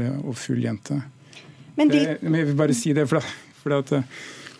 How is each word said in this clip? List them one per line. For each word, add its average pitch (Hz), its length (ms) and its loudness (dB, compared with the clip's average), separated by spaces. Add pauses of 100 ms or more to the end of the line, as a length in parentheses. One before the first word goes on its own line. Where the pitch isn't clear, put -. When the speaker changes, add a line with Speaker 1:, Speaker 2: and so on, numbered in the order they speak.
Speaker 1:
eh, 131 260 -2
og 131 80 -6
full 123 260 -2
jente. 120 400 -4 (800)
Speaker 2:
Men 294 100 6
de 262 160 6
Speaker 1:
Eh, 151 180 0
men 160 120 2
jeg 160 120 2
vil 143 120 2
bare 151 160 4
si 147 180 0
det, 143 160 2
for 156 120 2
det, - 40 -6 (380)
for 143 80 -4
det 139 80 4
at, 135 140 -2
eh, 139 100 2 (580)